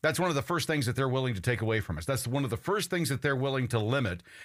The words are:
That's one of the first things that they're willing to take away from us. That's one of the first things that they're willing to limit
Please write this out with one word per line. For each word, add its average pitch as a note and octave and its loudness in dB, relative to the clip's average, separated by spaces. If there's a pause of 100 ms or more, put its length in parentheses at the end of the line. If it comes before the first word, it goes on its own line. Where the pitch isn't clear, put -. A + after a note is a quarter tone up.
That's D#3 2
one F3+ 4
of D#3+ 2
the C#3 2
first E3+ 0
things D3 2
that A#2 0
they're C3+ 2
willing C3 0
to F#2+ -4
take A2+ 0
away A2 2
from F2 -4
us. D#2+ -8
That's C3 -2
one C#3 -2
of B2+ -2
the A2 -2
first G3 -2
things E3+ 0
that C3 -2
they're C#3 2
willing C3 0
to A#2 2
limit G#2+ 0 (240)